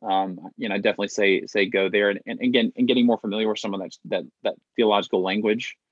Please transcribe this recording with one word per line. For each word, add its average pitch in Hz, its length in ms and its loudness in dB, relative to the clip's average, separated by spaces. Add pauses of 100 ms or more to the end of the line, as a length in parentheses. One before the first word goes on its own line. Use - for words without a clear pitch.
Um, 95 380 -2 (180)
you 120 120 -6
know, 98 60 -4
I - 20 -2
definitely 101 320 -2
say, 98 380 2
say 101 180 0
go 95 240 0
there, 101 220 2
and, 101 140 -4
and - 160 -8
again, 120 360 2
and 123 100 2
getting 123 180 4
more 117 120 4
familiar 110 320 -2
with 104 100 -4
some 101 140 -6
of 98 80 -6
that, 87 100 -10 (140)
that, 90 180 -4 (200)
that 101 100 -4 (220)
theological 101 480 2
language 107 520 -2 (160)